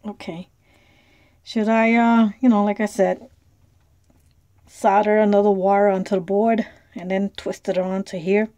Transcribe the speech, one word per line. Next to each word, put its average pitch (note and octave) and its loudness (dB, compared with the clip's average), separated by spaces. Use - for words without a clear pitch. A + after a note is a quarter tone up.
Okay. F#3 -14
Should G#3+ -4
I, A3+ 2
uh, A#3 4
you B3+ 4
know, G#3 4
like G#3 -4
I G#3+ 0
said, F#3 -2
solder G#3 0
another G#3 4
wire G3 2
onto F#3+ -2
the F#3 0
board G#3+ 0
and F3+ -12
then G3 -2
twist - -10
it F#3 -4
onto F#3 -6
here? G3 -2